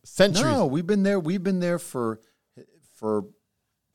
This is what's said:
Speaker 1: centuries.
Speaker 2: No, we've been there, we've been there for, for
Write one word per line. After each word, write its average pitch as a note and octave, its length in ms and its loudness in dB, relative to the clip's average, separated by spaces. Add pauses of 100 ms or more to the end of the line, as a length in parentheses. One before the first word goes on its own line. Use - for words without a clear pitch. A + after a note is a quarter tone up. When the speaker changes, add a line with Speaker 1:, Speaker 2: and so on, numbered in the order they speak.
Speaker 1:
centuries. G3 420 2
Speaker 2:
No, C#4 220 2
we've D#3+ 220 -2
been G3 160 2
there, G3 160 2
we've F#3 220 -4
been F#3 180 -2
there F3 180 0
for, A#2 420 -4 (760)
for A2 300 -2 (680)